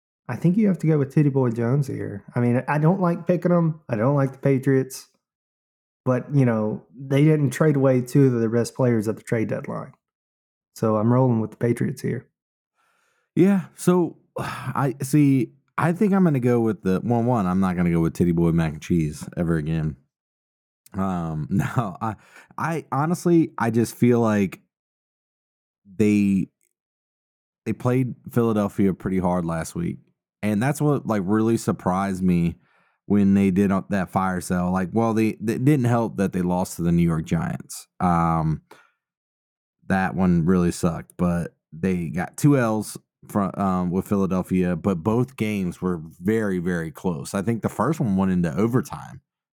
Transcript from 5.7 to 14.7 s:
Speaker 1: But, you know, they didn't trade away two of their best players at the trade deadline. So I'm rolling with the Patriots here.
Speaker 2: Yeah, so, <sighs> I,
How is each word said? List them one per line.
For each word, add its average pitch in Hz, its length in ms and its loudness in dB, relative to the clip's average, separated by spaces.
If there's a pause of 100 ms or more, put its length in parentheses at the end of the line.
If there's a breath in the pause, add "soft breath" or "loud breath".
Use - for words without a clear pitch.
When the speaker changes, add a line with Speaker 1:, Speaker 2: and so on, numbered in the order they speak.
Speaker 1:
But, 127 300 -2
you 139 100 4
know, 110 380 0 (140)
they 139 280 0
didn't 151 260 4
trade 156 260 2
away 131 240 2
two 135 260 4
of 120 140 2
their 113 100 0
best 117 240 0
players 120 320 0
at 107 100 -4
the - 60 -20
trade 110 260 -2
deadline. 117 440 -8 (840)
So 110 220 0
I'm 113 160 2
rolling 123 280 4
with 110 120 -4
the - 60 -20
Patriots 120 440 -2
here. 120 240 -6 (1120)
Speaker 2:
Yeah, 185 300 4 (100)
so, 180 400 0 (120)
<sighs> - 100 -14
I, - 640 -6